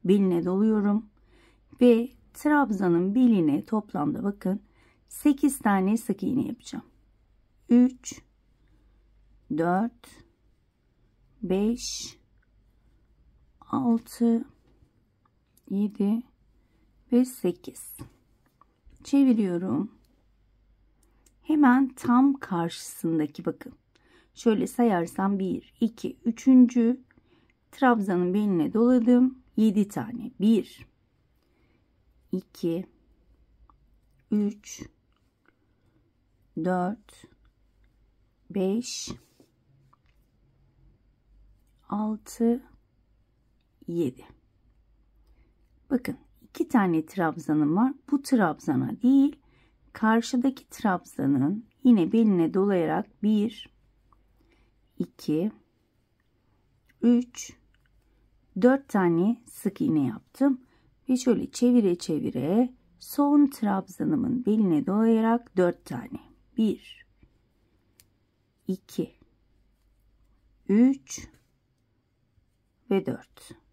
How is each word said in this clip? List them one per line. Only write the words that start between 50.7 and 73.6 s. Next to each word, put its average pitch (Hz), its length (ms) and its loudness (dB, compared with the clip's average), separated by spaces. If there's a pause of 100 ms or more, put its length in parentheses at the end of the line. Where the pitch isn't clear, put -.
yine 202 280 4
beline 190 420 2
dolayarak 185 680 -2
bir, 214 500 -2 (1300)
iki, 175 540 -4 (1500)
üç, 240 500 0 (1120)
dört 262 260 2
tane 185 580 0
sık - 340 -8
iğne 151 260 0
yaptım. 254 540 -2 (480)
Ve 254 80 0
şöyle 240 340 -2
çevire 240 480 2
çevire 170 760 -2 (260)
son 285 480 2
trabzanımın - 1000 -4
beline 196 400 0
dolayarak 226 720 0
dört 175 280 0
tane. - 360 -12 (360)
Bir, - 500 -4 (1600)
iki, - 460 -8 (1500)
üç 247 600 0 (1600)
ve 196 160 0
dört. - 460 -14 (200)